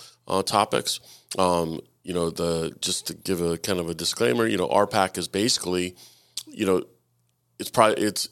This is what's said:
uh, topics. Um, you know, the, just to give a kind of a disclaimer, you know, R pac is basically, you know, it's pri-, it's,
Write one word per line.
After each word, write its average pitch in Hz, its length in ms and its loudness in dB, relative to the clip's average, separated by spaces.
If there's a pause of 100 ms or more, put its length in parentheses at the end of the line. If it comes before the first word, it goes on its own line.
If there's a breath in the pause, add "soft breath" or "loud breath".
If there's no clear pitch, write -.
(280 loud breath)
uh, 95 160 2
topics. - 560 0 (380 loud breath)
Um, 85 440 2 (220)
you 90 100 -8
know, 85 160 0
the, 82 500 -2
just - 280 -4
to 82 60 -6
give 85 280 -4
a 85 160 0
kind 90 220 -2
of 85 100 -4
a 85 60 -4
disclaimer, 117 500 0
you 107 120 0
know, 90 120 0
R 101 180 4
pac 98 300 0
is 85 100 -4
basically, 90 680 -2 (500 loud breath)
you - 200 -6
know, 92 180 2 (760)
it's 101 140 -10
pri-, 110 260 6
it's, 101 340 -2